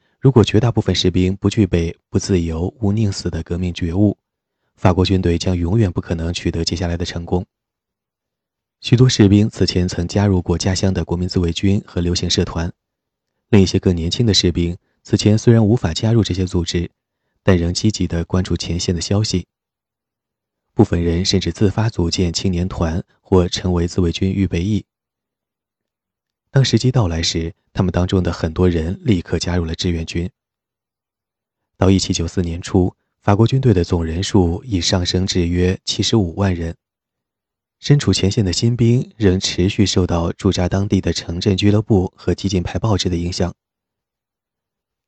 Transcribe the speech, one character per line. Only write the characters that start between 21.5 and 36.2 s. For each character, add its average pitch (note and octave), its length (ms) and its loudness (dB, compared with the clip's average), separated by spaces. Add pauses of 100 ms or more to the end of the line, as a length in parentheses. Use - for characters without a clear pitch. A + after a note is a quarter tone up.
自 G2+ 180 0
发 A2+ 200 0
组 E2+ 200 -2
建 F2 220 0
青 - 180 -4
年 F2+ 180 -2
团 E2 360 -4 (160)
或 F2+ 280 2
成 - 260 -4
为 F2 120 0
自 F2 140 -4
卫 F2 100 0
军 F#2+ 220 -2
预 F#2+ 160 0
备 F2 160 -4
役。 G#2 220 -2 (1600)
当 C3+ 140 2
时 A#2+ 160 2
机 B2+ 100 0
到 A#2 200 0
来 E2 120 -4
时， E2+ 320 -4 (200)
他 G2+ 100 0
们 F2+ 80 0
当 F2+ 160 0
中 F#2 160 0
的 F2 80 -4
很 E2+ 200 -6
多 F#2 180 2
人 E2+ 340 -2
立 G2 180 2
刻 - 160 -4
加 F2 200 -4
入 E2+ 80 -2
了 D#2+ 100 -6
志 F2+ 160 -4
愿 E2 140 -4
军。 F2 260 -6 (1500)
到 F#2+ 140 4
一 F#2+ 80 6
七 F#2 140 -2
九 E2+ 120 -4
四 F#2 160 -4
年 E2+ 200 -6
初， F2+ 340 0 (240)
法 G2+ 160 2
国 A2 100 4
军 C3+ 140 0
队 B2+ 140 4
的 F2 100 2
总 E2+ 200 -2
人 E2 200 -4
数 F2+ 400 2
已 G#2 160 -4
上 F2 260 -2
升 F#2 220 -2
至 F2+ 180 0
约 F2+ 380 0
七 - 180 -6
十 - 140 0
五 F2+ 200 0